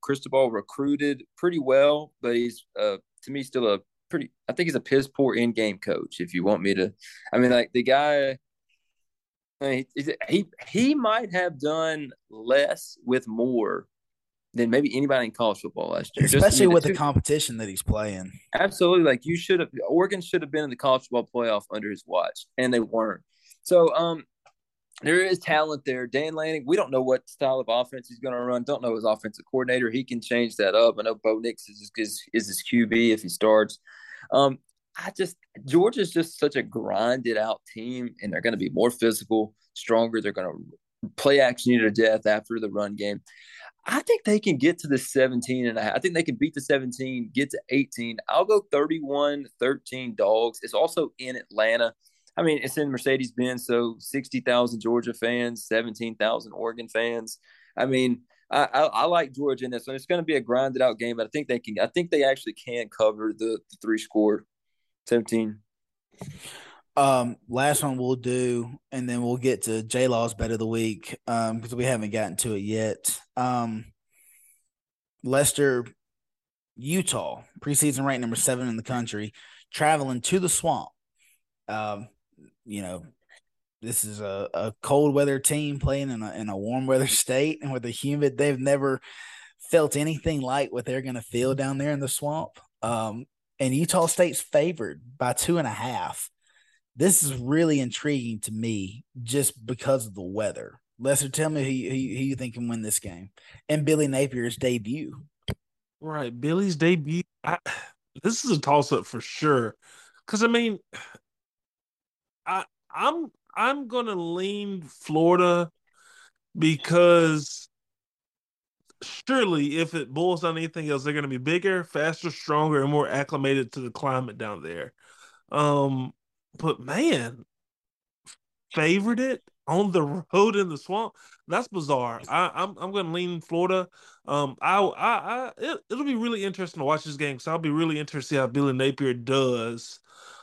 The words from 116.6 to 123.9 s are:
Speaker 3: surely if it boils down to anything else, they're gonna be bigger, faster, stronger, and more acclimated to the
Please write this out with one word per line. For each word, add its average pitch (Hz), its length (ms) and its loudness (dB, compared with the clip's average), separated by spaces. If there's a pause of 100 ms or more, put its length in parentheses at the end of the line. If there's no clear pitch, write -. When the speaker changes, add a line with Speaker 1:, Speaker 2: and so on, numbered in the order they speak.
Speaker 3:
surely 165 760 0
if 165 160 -2
it 135 200 -6
boils 170 260 2
down 165 140 0
to 160 60 -6
anything 160 280 -8
else, 139 160 0
they're 147 80 -2
gonna 143 160 -2
be 135 80 -6
bigger, 175 480 0
faster, 160 460 -4
stronger, 151 520 0
and 139 80 2
more 147 160 2
acclimated 135 640 -2
to 139 80 -10
the 123 100 -8